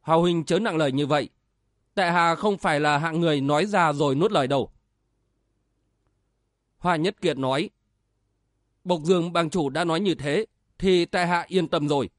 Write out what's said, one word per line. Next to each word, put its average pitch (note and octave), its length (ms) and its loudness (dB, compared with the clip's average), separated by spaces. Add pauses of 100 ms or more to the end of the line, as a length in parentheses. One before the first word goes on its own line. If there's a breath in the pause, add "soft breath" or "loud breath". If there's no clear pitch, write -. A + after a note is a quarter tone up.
"Hoa D#3+ 160 2
huynh E3+ 280 2
chớ E3 140 0
nặng G#3 180 -2
lời D3+ 160 0
như C#3 140 -2
vậy. C3+ 220 -2 (680)
Tại F3+ 180 0
hạ E3+ 220 2
không G3 240 -2
phải D#3 220 0
là D3 180 2
hạng D#3+ 220 -2
người D#3 200 2
nói D3 260 0
ra F3+ 260 2
rồi C#3+ 220 0
nuốt F#3 180 0
lời D3 140 2
đâu." C3 240 -2 (2000)
Hoa F3 180 -2
Nhất D#3+ 240 -2
Kiệt C#3+ 180 -2
nói. C3+ 320 -2 (1120)
"Bộc F3 180 -2
Dương F3 300 0
bang E3+ 180 -2
chủ D3+ 200 -2
đã D3+ 140 -2
nói E3 160 0
như G3 140 0
thế, D3 320 -4 (320)
thì F3+ 260 2
tại F3 220 -2
hạ F3 220 0
yên F3 200 0
tâm D3 200 0
rồi. C#3 300 0